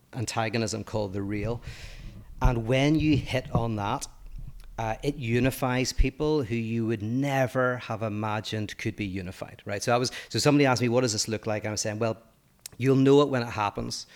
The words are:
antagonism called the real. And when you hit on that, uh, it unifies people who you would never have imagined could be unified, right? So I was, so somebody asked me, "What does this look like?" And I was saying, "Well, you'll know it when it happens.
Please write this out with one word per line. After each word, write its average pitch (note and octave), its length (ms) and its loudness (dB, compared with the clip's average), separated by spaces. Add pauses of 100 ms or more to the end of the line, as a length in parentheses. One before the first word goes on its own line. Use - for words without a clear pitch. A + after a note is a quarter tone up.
(140)
antagonism A2 680 -2
called G#2 280 -4
the G2+ 100 -4
real. G#2 380 -4 (800)
And A#2 240 2
when C#3 340 4
you D3+ 160 4
hit B2+ 380 -2
on A#2 220 0
that, G#2+ 300 -4 (720)
uh, A2+ 240 -2
it C#3+ 140 -2
unifies B2 760 0
people D3+ 500 2
who A#2 140 -4
you A2+ 300 -2
would A2 160 -2
never B2+ 760 0
have A2 240 -6
imagined G#2+ 760 -4
could - 180 -4
be G#2 100 -4
unified, F#2 580 -8
right? G#2 180 -6
So A#2+ 120 2
I B2 40 4
was, B2+ 120 0 (180)
so A#2 100 -2
somebody C#3+ 280 6
asked B2 160 4
me, B2 60 2
"What A#2+ 140 4
does A#2+ 100 2
this G#2+ 160 -2
look G#2+ 180 -4
like?" G#2+ 160 -2
And G#2+ 60 -4
I G#2+ 40 -4
was G#2 80 -4
saying, G#2+ 200 -4
"Well, A2 160 0 (600)
you'll C3 200 4
know C3+ 260 8
it C#3 60 4
when B2+ 140 0
it A#2 80 -6
happens. A2 640 -4